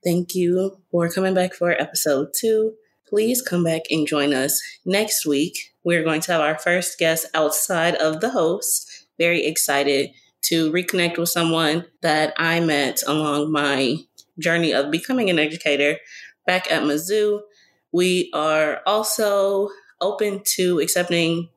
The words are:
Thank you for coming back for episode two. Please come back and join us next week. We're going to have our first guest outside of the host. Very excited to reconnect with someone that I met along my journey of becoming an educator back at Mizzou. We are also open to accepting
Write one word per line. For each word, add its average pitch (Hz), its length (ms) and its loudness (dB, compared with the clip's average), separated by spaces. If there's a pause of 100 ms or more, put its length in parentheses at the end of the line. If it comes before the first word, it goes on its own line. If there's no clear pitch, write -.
Thank 175 320 0
you 185 420 0 (140)
for 170 180 0
coming 190 240 0
back 185 200 0
for 175 180 0
episode 139 640 0
two. 220 380 2 (340)
Please 226 340 0
come 175 220 0
back 165 280 0
and 151 160 0
join 147 260 2
us 131 280 0 (240)
next 208 400 0
week. 151 460 -2 (120)
We're 170 200 2
going 160 180 0
to 180 120 -4
have 160 80 2
our 156 160 0
first 175 420 -2
guest 160 340 0
outside 160 600 0
of 156 260 0
the 247 100 0
host. - 760 -2 (140)
Very 170 260 2
excited 143 640 0 (340)
to 165 300 2
reconnect 175 440 0
with 170 120 -2
someone 165 560 0 (160)
that 156 360 0
I 165 220 2
met 151 480 0
along 151 440 0
my 139 460 0 (420)
journey 165 340 0
of 139 180 0
becoming 240 380 0
an 170 100 2
educator 151 600 0 (480)
back 185 240 0
at 160 100 0
Mizzou. 202 600 0 (520)
We 180 400 2
are 156 520 0
also 202 840 0 (320)
open 196 400 -2 (140)
to 180 240 2
accepting 170 760 0